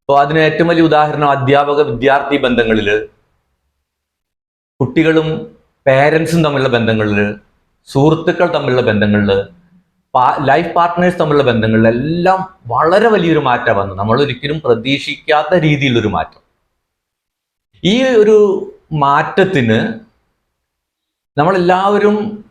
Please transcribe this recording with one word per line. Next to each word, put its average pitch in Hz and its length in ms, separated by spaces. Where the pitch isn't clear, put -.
അപ്പോ 139 180
അതിന് 151 200
ഏറ്റവും 156 280
വലിയ 165 220
ഉദാഹരണം 147 460
അധ്യാപക 143 460
വിദ്യാർത്ഥി 135 560
ബന്ധങ്ങളില്, 110 580
കുട്ടികളും 156 480
പേരൻസും 156 560
തമ്മിലുള്ള 135 340
ബന്ധങ്ങളില്, 107 480
സുഹൃത്തുക്കൾ 160 640
തമ്മിലുള്ള 127 360
ബന്ധങ്ങളില്, 104 460
പാ-, 127 220
ലൈഫ് 170 280
പാർട്ട്നേഴ്സ് 175 420
തമ്മിലുള്ള 147 320
ബന്ധങ്ങളില് 110 360
എല്ലാം 170 520
വളരെ 165 480
വലിയൊരു 165 340
മാറ്റം 117 280
വന്നു. 95 180
നമ്മൾ 110 260
ഒരിക്കലും 147 440
പ്രതീക്ഷിക്കാത്ത 139 880
രീതിയിലുള്ളൊരു 131 400
മാറ്റം. 85 340
ഈ 190 200
ഒരു 220 340
മാറ്റത്തിന് 143 760
നമ്മളെല്ലാവരും 196 800